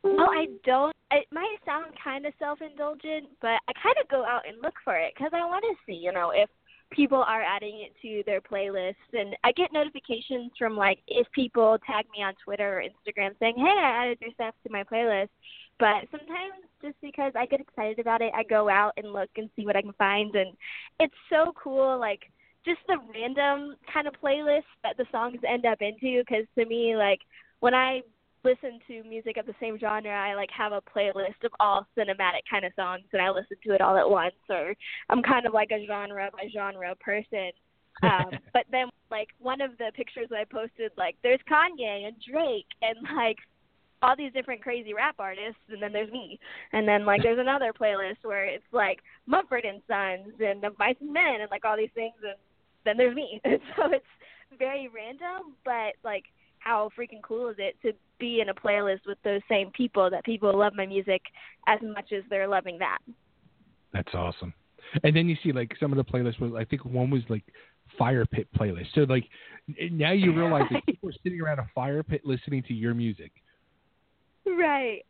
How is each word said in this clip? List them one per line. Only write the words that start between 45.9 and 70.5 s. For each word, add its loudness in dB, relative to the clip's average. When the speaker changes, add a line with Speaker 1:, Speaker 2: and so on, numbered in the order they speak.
Speaker 1:
there's -4
me. -12
And 2
then, 6
like, 6
there's 4
another 0
playlist -2
where -4
it's, -8
like, 0
Mumford 0
and -8
Sons -4
and -2
the -2
Mice 2
and -8
Men 2
and, -8
like, -6
all 2
these -2
things, -6
and -10
then 2
there's 4
me. -8
<laughs> -18
And 2
so 4
it's 0
very -4
random, -12
but, -4
like, -6
how 0
freaking -10
cool -4
is -8
it -4
to 0
be 0
in 0
a -4
playlist 0
with -8
those 0
same 2
people, 2
that -4
people 2
love 4
my -4
music 0
as 4
much -10
as -4
they're 0
loving -2
that? -2
Speaker 2:
That's -4
awesome. -6
And 6
then 4
you 2
see, 2
like, -2
some 0
of 2
the 2
playlists -2
was, -2
I -2
think -6
one 0
was, 2
like, -2
fire 2
pit -2
playlist. -2
So, 6
like, 2
n-, -4
now 2
you 6
realize 4